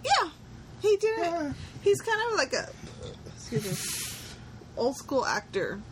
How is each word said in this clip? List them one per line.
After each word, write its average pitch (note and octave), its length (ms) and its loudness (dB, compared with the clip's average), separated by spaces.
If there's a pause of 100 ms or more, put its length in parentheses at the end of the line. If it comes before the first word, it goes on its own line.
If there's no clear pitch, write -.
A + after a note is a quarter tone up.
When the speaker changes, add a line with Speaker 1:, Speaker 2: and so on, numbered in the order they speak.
Speaker 1:
Yeah, B4+ 260 6 (500)
he G#4 160 8
did A4 220 4
it. A4 40 2
Speaker 2:
Yeah. E4 300 0 (300)
Speaker 1:
He's G4+ 180 6
kind A4 200 2 (100)
of A4 80 2
like C4 140 2
a, - 160 -2 (680)
excuse G#3+ 280 -2
me, - 720 -6 (400)
old C4 200 2
school - 280 0
actor. F#3 560 -2 (120)